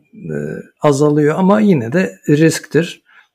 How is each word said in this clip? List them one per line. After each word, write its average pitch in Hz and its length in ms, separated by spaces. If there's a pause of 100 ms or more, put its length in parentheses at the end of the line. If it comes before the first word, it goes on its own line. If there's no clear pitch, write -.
(140)
e, - 240 (440)
azalıyor 147 580
ama 190 200
yine 160 320
de 185 280 (100)
risktir. 160 720 (320)